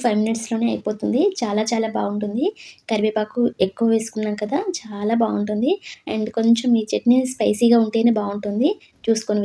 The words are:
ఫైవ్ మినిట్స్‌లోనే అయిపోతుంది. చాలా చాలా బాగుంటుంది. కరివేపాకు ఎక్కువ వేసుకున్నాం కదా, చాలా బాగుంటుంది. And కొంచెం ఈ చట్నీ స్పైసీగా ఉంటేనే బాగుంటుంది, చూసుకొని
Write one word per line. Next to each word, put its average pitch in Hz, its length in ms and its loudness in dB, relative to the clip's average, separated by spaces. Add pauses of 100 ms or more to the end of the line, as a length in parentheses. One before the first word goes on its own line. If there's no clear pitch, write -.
ఫైవ్ 214 200 2
మినిట్స్‌లోనే 226 500 -2
అయిపోతుంది. 214 500 -2 (180)
చాలా 208 300 0
చాలా 220 260 0
బాగుంటుంది. 208 480 -2 (460)
కరివేపాకు 214 560 0 (220)
ఎక్కువ 226 260 -2
వేసుకున్నాం 214 480 -2
కదా, 220 180 -2 (220)
చాలా 208 420 -2
బాగుంటుంది. 208 480 0 (400)
And 214 160 -2 (100)
కొంచెం 233 440 4
ఈ - 100 -8
చట్నీ 240 260 2 (140)
స్పైసీగా 226 540 4
ఉంటేనే 226 340 2
బాగుంటుంది, 208 500 -2 (380)
చూసుకొని 214 360 0